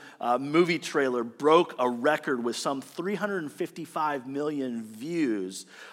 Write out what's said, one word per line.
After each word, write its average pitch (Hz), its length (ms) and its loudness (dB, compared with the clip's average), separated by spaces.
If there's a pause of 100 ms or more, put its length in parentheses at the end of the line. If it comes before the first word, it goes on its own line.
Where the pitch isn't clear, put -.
(200)
uh, 123 200 2
movie 160 400 2
trailer 127 440 0
broke 151 540 4
a 127 100 4
record 131 560 2
with 117 120 0
some 139 260 -2
three 185 340 -6
hundred 180 360 -4
fifty-five 151 760 -4
million 135 580 -4
views, 110 840 -4 (260)